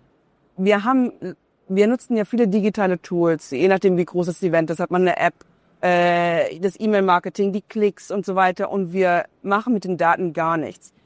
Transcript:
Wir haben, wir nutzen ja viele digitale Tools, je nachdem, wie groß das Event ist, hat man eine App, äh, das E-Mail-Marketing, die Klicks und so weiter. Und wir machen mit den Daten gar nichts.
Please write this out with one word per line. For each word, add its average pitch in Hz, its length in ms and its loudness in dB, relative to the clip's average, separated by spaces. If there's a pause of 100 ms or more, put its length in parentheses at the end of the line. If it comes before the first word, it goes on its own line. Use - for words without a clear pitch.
(580)
Wir 202 260 2
haben, 254 300 0 (560)
wir 202 180 2
nutzen 240 300 -2
ja 208 80 0
viele 233 240 0
digitale 190 520 0
Tools, 170 500 -2
je 143 180 2
nachdem, 190 260 2
wie 175 80 2
groß 170 220 -4
das 175 180 -6
Event 165 260 0
ist, 170 120 -6
hat 175 100 -4
man 180 120 2
eine 175 140 2
App, 170 160 0 (460)
äh, 175 800 0
das 185 180 -4
E-Mail-Marketing, 196 760 0
die 202 80 -4
Klicks - 500 -4
und 196 140 -4
so 185 100 -6
weiter. 185 340 0
Und 190 220 -4
wir 180 340 2 (180)
machen 208 300 0
mit 190 120 -2
den 180 100 -2
Daten 170 380 0
gar 165 240 -2
nichts. - 340 -10 (140)